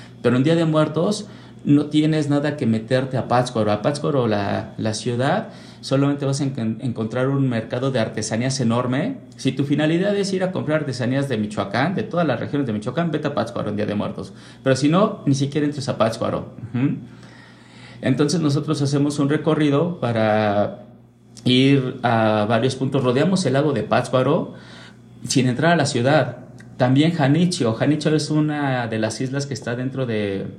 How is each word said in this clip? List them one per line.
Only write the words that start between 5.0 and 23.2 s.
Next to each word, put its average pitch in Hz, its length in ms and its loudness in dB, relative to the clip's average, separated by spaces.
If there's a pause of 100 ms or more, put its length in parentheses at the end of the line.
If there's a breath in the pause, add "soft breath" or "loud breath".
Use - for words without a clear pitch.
solamente 139 460 0
vas 139 140 0
a 147 40 0
en-, 113 380 -2
encontrar 123 460 -2
un 139 200 2
mercado 123 420 -2
de 120 100 0
artesanías 113 600 -2
enorme. 127 580 0 (180)
Si 131 160 -2
tu 139 120 -2
finalidad 160 520 0
es 196 160 -2
ir 185 120 0
a 185 80 -2
comprar 151 280 -2
artesanías 135 480 -2
de 110 100 -2
Michoacán, 110 560 -2
de 127 80 -2
todas 165 240 -2
las 123 120 0
regiones 143 280 -4
de 113 80 -2
Michoacán, 127 360 -2
vete 151 180 -2
a 139 60 -4
Pátzcuaro - 360 -4
en 104 60 -4
Día 104 100 -2
de 104 80 -2
Muertos. 101 380 -6 (300 loud breath)
Pero 135 140 4
si 143 120 2
no, 190 380 2
ni 143 80 4
siquiera 139 320 0
entres - 220 -4
a 110 80 -2
Pátzcuaro. - 560 -2 (220)
Ujú. 131 220 0 (1040 loud breath)
Entonces 147 380 2
nosotros 147 400 0
hacemos 143 380 0
un 139 100 2
recorrido 151 720 0
para 107 840 0 (600)
ir 131 580 4
a 110 460 2
varios 120 280 0
puntos. 127 280 -2
Rodeamos 143 400 2